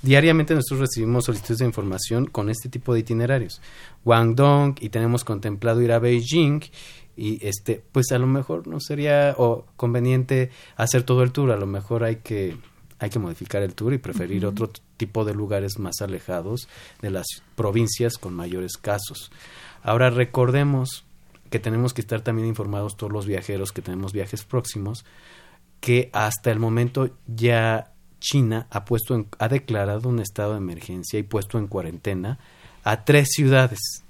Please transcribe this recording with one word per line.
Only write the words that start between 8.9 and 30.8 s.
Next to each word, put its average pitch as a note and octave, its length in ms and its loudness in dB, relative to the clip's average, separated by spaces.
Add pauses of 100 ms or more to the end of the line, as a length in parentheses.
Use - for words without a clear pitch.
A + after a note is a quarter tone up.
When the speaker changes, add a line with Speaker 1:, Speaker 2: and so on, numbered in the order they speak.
Speaker 1:
o A#2 300 2 (100)
conveniente B2+ 760 0 (260)
hacer A#2+ 260 2
todo B2+ 200 4
el B2+ 100 2
tour, C#3 180 2
a A2 60 2
lo G2+ 100 -2
mejor G2 360 -4
hay A2+ 140 0
que, G2 400 -4 (420)
hay G2+ 120 -6
que A#2 80 -2
modificar F#2 440 -4
el F#2 120 -4
tour A2+ 180 -2
y C3+ 60 -2
preferir F#2+ 480 -4
Speaker 2:
Ujú. G2+ 60 -2
Speaker 1:
otro G#2+ 180 -4
t-, - 100 -20 (160)
tipo G#2+ 300 -2
de G#2 80 -2
lugares G2+ 440 -4
más F#2 220 -8
alejados F#2+ 680 -6 (340)
de G2+ 80 -6
las F#2+ 160 -6 (300)
provincias A2+ 600 0
con F#2 160 -10
mayores F2+ 460 -8
casos. - 520 -6 (520)
Ahora A#2+ 260 4
recordemos B2+ 960 2 (460)
que A2+ 80 -2
tenemos A#2 340 0
que A#2 80 -6
estar A2 220 -4
también A2+ 260 -2
informados G#2 480 -4
todos G#2 160 -6
los G#2 140 -4
viajeros G2 460 -4
que - 100 -10
tenemos F#2+ 320 -8
viajes G2 300 -6
próximos, A2 600 -6 (760)
que B2 340 2
hasta G#2+ 360 0
el A2 80 0
momento A#2+ 520 0 (160)
ya A2+ 680 0 (260)
China A#2 520 0
ha G2+ 160 -6
puesto A#2+ 280 0
en, G#2+ 120 -2 (120)
ha A2 100 0
declarado A2 600 -2
un A#2 120 0
estado G#2 320 -4
de G#2+ 60 -4
emergencia F2+ 600 -6